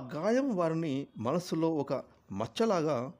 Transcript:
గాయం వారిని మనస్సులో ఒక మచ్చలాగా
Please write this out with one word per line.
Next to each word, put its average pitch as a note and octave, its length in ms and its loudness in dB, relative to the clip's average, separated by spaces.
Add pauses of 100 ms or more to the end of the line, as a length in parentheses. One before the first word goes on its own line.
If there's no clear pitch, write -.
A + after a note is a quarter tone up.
(140)
గాయం A3+ 420 2
వారిని D#3+ 500 0 (120)
మనస్సులో D#3+ 560 0
ఒక C#3+ 180 -2 (400)
మచ్చలాగా D3 880 0